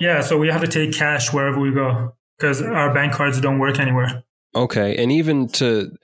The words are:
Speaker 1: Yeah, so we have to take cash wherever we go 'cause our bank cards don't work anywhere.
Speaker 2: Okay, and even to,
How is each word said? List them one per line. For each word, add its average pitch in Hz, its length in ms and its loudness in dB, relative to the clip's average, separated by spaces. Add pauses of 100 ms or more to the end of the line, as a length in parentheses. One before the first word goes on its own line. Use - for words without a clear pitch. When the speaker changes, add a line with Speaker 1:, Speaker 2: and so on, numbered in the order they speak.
Speaker 1:
Yeah, 170 200 2
so 147 180 0
we 156 100 2
have 160 140 0
to - 40 -2
take 156 260 0
cash 147 400 -2
wherever 139 280 0
we 139 120 0
go 123 420 -2 (260)
'cause 143 220 0
our 147 300 0
bank 139 200 0
cards 135 280 0
don't 135 180 0
work 135 200 0
anywhere. 127 440 -2 (320)
Speaker 2:
Okay, 110 420 0
and 120 160 2
even 151 360 2
to, 113 420 0 (140)